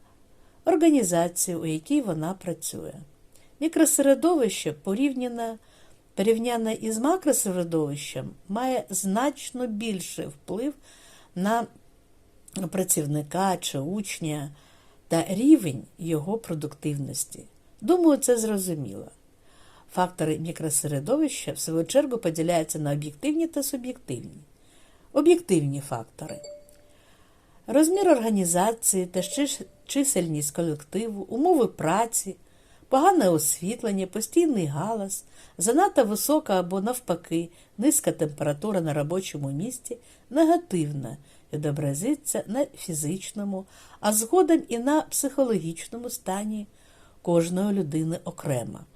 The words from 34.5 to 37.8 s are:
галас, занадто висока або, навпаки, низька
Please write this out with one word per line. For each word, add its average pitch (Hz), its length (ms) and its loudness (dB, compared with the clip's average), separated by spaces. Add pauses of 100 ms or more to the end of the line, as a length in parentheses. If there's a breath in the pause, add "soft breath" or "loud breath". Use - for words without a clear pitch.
галас, 190 580 -6 (340 soft breath)
занадто 277 460 4
висока 208 560 0
або, 180 200 -2
навпаки, 175 680 -4 (300 soft breath)
низька 233 340 2